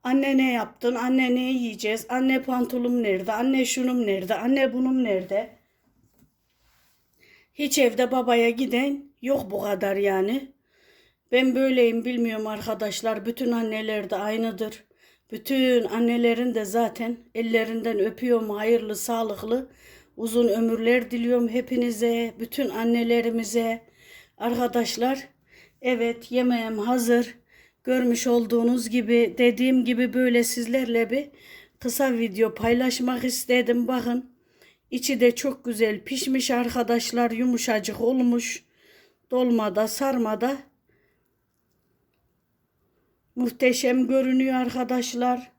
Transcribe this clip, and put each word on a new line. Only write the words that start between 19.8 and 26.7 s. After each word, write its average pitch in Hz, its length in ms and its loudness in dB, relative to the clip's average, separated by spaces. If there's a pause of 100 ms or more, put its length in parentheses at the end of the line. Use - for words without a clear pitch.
uzun 233 300 2
ömürler 226 640 2
diliyorum 240 380 0
hepinize, 233 920 -2
bütün 233 300 -4
annelerimize. 233 1120 0 (560)
Arkadaşlar, 240 880 -2 (540)
evet, 233 500 -2
yemeğim 233 480 0